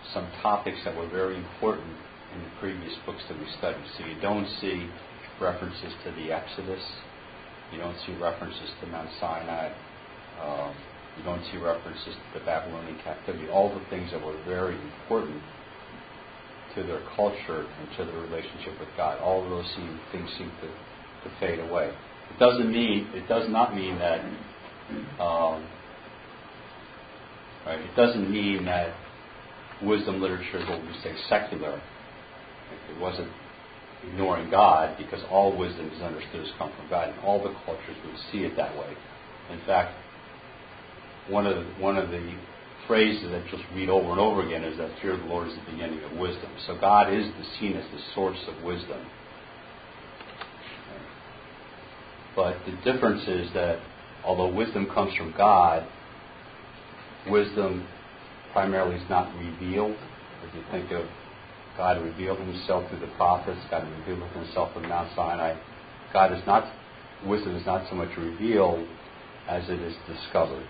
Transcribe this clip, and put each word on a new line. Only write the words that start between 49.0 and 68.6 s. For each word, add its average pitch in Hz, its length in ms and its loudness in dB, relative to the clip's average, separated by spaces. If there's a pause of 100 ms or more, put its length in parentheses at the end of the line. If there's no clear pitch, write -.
But 90 300 4
the 92 260 2
difference 113 360 4
is 87 260 0
that 87 260 2 (440)
although 90 280 4
wisdom 104 400 2
comes 101 240 4
from 80 220 -2
God, 87 500 10 (1400)
wisdom 98 560 4 (680)
primarily 95 440 4
is 87 160 -6
not 90 240 4
revealed. 92 600 0 (520)
If - 80 -12
you 82 160 -8
think 90 200 -2
of 85 140 0 (720)
God 90 260 4
revealed 92 360 0
himself 92 500 0
through 87 100 -6
the 82 160 -8
prophets, 90 440 4 (100)
God 80 180 0 (120)
revealed 82 320 -4
himself 85 420 0
from 85 160 -6
Mount 87 260 0
Sinai. 82 420 2 (540)
God 95 220 10
is 87 120 -2
not, - 240 8 (560)
wisdom 101 300 2
is 87 100 -4
not 92 240 2
so 92 60 -4
much 85 220 0
revealed 85 680 6 (600)